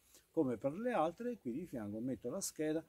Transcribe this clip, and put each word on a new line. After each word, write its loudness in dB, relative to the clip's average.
Come 4
per 0
le -2
altre, 0
qui -4
di -4
fianco -4
metto -2
la -2
scheda 0